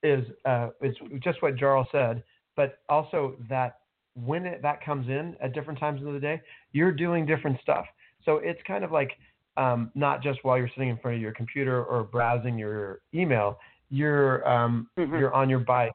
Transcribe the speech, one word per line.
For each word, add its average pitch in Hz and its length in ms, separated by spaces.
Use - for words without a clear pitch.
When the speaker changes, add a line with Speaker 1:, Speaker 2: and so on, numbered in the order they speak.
Speaker 1:
is, 139 220
uh, 120 240
is 131 140
just - 200
what 143 140
Jarl 135 360
said, 120 300
but 139 220
also 147 480
that 127 320
when 147 320
it, 175 160
that 147 220
comes 139 240
in 156 320
at 131 120
different 147 260
times 147 260
of 147 80
the 143 80
day, 151 200
you're 170 200
doing 165 340
different 143 340
stuff. - 240
So 156 120
it's 165 300
kind 196 180
of 160 80
like, 143 200
um, 120 380
not 139 280
just 131 200
while 127 160
you're 123 160
sitting 131 140
in 117 100
front 120 180
of 113 60
your 107 100
computer 127 520
or 117 200
browsing 120 540
your 104 420
email, 127 440
you're, 139 580
um, 120 400
Speaker 2:
Mm-hmm. 160 180
Speaker 1:
you're 131 180
on 135 160
your 131 80
bike 123 360